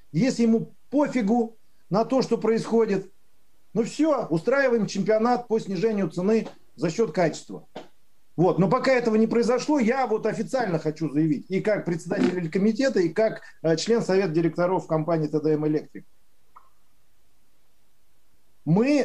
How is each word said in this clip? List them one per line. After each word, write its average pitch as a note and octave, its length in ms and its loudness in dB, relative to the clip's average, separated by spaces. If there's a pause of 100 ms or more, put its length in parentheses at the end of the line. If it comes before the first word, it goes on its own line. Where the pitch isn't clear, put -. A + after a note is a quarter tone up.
(120)
если A#3 320 0
ему A3+ 320 2 (140)
пофигу A#3+ 680 0 (320)
на E3+ 160 2
то, B3+ 160 0
что A3+ 160 0
происходит, G#3+ 720 0 (640)
ну A3 100 0
всё, C#4 460 0
устраиваем A#3 580 2
чемпионат A3 600 0
по A3 120 0
снижению G3 500 -2
цены G#3 380 0 (280)
за E3+ 140 -2
счёт A3+ 240 -2
качества. D3+ 540 -4 (720)
Вот, D#3+ 220 2
но E3 100 4
пока C4 240 2
этого A#3+ 220 2
не A3 120 4
произошло, A#3+ 520 0
я B3 280 0
вот G#3+ 180 -2
официально G3+ 540 -2
хочу D#3 300 -4
заявить, D3 400 0
и F#3 120 -2
как G3+ 240 -2
председатель F3+ 640 -2
комитета, A3 480 0
и E3+ 100 2
как, G#3+ 320 -2 (220)
э, E3 140 2
член G#3+ 240 0
совета F#3+ 280 0
директоров F3 580 0
компании D#3+ 400 0
Т D3+ 120 -4
Д D#3 140 0
М D3+ 140 0
Электрик. D3+ 380 -4 (2500)
Мы A#3+ 400 4